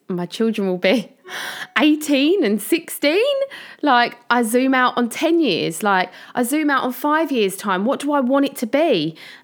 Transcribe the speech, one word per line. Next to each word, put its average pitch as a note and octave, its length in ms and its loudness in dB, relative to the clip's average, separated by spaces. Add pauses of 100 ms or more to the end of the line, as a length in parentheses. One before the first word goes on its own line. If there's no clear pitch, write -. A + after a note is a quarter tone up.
my F3 180 -4
children G#3+ 420 -2
will F3+ 100 -2
be F#3+ 340 0 (340)
<laughs> - 320 -8
eighteen D4+ 680 2
and G3+ 160 0
sixteen. F4 720 0 (460)
Like, A#3+ 360 2 (120)
I A#3+ 140 2
zoom B3 300 2
out B3+ 220 2
on A#3+ 140 0
ten E4 320 0
years. E3+ 420 -2
Like, F#3 260 2 (260)
I B3 80 0
zoom D4 260 0
out C4+ 140 0
on B3+ 100 -4
five D4+ 400 0
years' G3+ 240 0
time. G3 260 -2
What C4+ 160 0
do C#4+ 140 -2
I C#4+ 80 2
want C#4 240 2
it C#4 120 -6
to A3+ 100 -4
be? A3 500 0 (260)